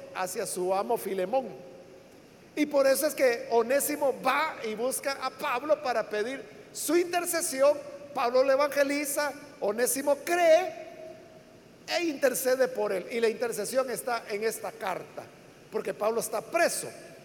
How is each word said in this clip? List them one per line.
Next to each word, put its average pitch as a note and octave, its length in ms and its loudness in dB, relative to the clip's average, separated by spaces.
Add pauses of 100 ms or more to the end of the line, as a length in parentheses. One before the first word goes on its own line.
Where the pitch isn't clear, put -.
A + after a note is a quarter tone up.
(140)
hacia F#3 320 -4
su F3+ 280 -2
amo G#3+ 240 2
Filemón. G3+ 500 -2 (1080)
Y D4+ 100 2
por C#4 220 4
eso C4+ 200 4
es D4 60 -2
que B3 380 2
Onésimo C4+ 680 2
va D4 420 0
y A3 100 -4
busca C4 500 -4
a C4 60 -4
Pablo C#4+ 520 0
para A#3+ 280 -2
pedir A3 340 -2 (300)
su - 240 2
intercesión. E4+ 800 2 (380)
Pablo B3+ 280 4
lo C#4 80 4
evangeliza, C#4+ 800 0 (280)
Onésimo B3 580 0
cree E4+ 720 4 (1000)
e D#4+ 180 0
intercede B3+ 640 2
por G#3 240 -2
él. F#3 200 -2
Y A#3 80 -2
la A3+ 100 4
intercesión A3+ 600 -2
está A#3 380 -4
en G#3 140 -4
esta G#3+ 280 -4
carta, D#3 520 -6 (480)
porque G#3 220 -4
Pablo A3+ 260 0
está G#3 220 -4
preso, D#4 480 0 (360)